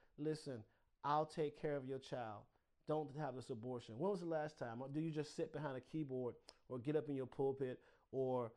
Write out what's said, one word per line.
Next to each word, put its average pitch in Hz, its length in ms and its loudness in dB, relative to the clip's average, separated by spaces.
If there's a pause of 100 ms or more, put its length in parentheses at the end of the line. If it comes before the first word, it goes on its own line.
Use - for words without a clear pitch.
(180)
listen, 147 440 -2 (400)
I'll 151 240 6
take 151 340 0
care 147 160 2
of 131 120 -4
your 131 100 -2
child. 113 440 -6 (440)
Don't 151 220 2 (100)
have 139 160 0
this 127 140 -6
abortion"? 120 500 -4
When 185 120 4
was 190 100 0
the 175 60 -4
last 156 320 0
time? 120 240 -4
Or 135 60 -6
do 139 120 0
you 165 100 0
just 147 240 -2
sit - 180 -2
behind 147 260 -2
a - 20 -4
keyboard 127 540 -2 (340)
or 127 100 -2
get 135 160 2
up 147 140 2
in 143 80 0
your 131 100 0
pulpit 131 540 2 (320)
or 127 440 2